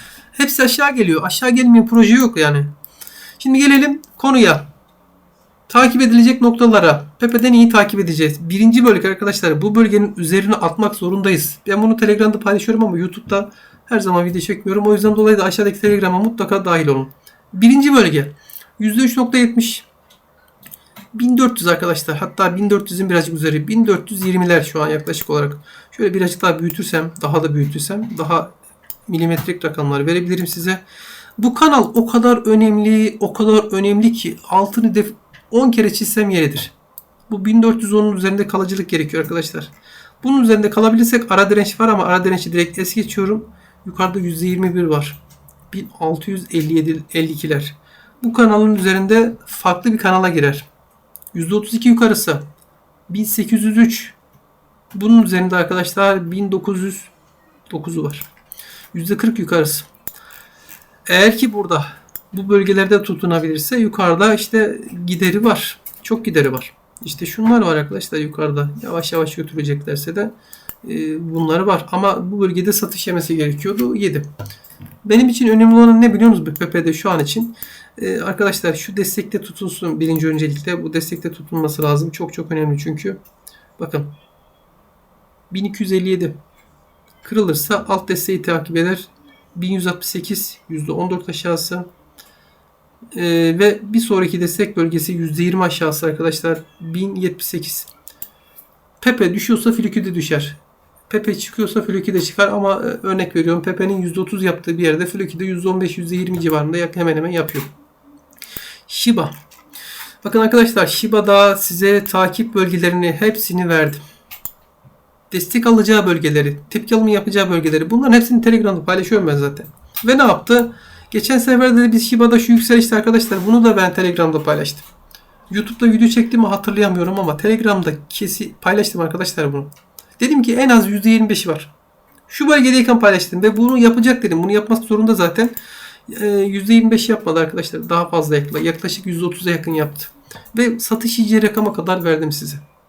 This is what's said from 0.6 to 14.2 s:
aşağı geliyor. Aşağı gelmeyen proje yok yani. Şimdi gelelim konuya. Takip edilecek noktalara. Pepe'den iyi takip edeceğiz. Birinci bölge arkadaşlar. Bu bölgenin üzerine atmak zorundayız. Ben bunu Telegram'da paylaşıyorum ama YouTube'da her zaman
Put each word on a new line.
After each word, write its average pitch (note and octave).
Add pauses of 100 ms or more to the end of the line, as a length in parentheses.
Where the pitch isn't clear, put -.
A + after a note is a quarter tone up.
aşağı C#4+
geliyor. F3
Aşağı B3+
gelmeyen A#3
proje A3+
yok B3
yani. D3 (760)
Şimdi C4
gelelim C#4+ (160)
konuya. A#3 (1040)
Takip B3
edilecek A#3+
noktalara. A3 (140)
Pepe'den A#3+
iyi A#3
takip G3+
edeceğiz. D#3+
Birinci A3+
bölge F#3+
arkadaşlar. F#3+
Bu G#3
bölgenin G#3
üzerine G3
atmak G#3
zorundayız. F#3 (100)
Ben G3+
bunu A3+
Telegram'da G#3+
paylaşıyorum G#3+
ama F3+
YouTube'da G3+ (340)
her A3+
zaman F3